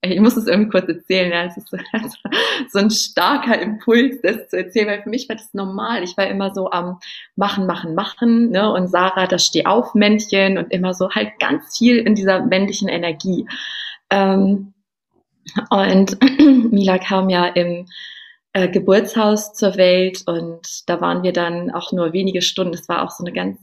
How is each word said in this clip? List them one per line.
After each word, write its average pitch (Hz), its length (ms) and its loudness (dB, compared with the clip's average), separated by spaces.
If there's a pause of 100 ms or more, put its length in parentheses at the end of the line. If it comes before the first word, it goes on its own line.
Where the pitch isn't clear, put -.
ich 185 200 -2
muss 240 160 4
es 214 100 -4
irgendwie 208 220 2
kurz 185 180 0
erzählen, 180 440 -2
ja, 170 120 -2
es 180 140 -10
ist 208 120 -18
so, 185 80 -12 (460)
<laughs> 392 460 -4
so 196 100 -2
ein 208 100 4
starker 214 720 0
Impuls, 233 600 0
das 214 260 -2
zu 180 100 -6
erzählen, 196 300 -2
weil 208 160 -6
für 208 60 -10
mich 247 180 -6
war 220 80 -8
das - 180 -20
normal. 196 500 -6
Ich 180 120 -10
war 196 120 0
immer 196 260 -4
so 190 180 -4
am 180 280 -6 (360)
Machen, 196 300 -2
Machen, 170 300 -4
Machen, 233 560 2
ne, 208 200 2
und 185 160 0
Sarah, 185 400 0
das 180 200 0
Steh-auf-Männchen 208 1080 2
und 170 140 -4
immer 185 220 -2
so 185 180 -2
halt 214 280 -4
ganz - 380 -4
viel 240 200 4
in 220 180 2
dieser 190 300 2
männlichen 196 420 0
Energie. 170 580 -4 (640)
Ähm, 196 640 2 (960)
und 190 520 2
<clears throat> 262 500 6
Mila 190 280 4
kam 190 300 0
ja 175 180 2
im, 175 400 -2 (680)
äh, 185 160 2
Geburtshaus 214 840 2
zur 190 220 0
Welt 185 500 2
und 170 640 -8
da 170 120 -2
waren 175 220 -2
wir 180 100 0
dann 175 380 -4
auch - 200 -8
nur 170 220 -2
wenige 185 280 -2
Stunden. 180 300 -2
Das 170 180 -12
war 175 140 -2
auch 185 80 -8
so - 120 -12
eine 175 100 -10
ganz 185 300 -6